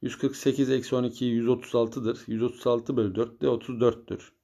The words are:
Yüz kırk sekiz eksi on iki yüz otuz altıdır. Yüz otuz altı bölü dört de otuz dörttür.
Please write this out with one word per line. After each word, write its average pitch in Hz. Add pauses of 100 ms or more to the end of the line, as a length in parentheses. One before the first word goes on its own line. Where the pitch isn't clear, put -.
Yüz 123
kırk 135
sekiz 135
eksi 131
on 123
iki 120
yüz 117
otuz 123
altıdır. 117
Yüz 113
otuz 120
altı 120
bölü 104
dört 117
de 139
otuz 120
dörttür. - (120)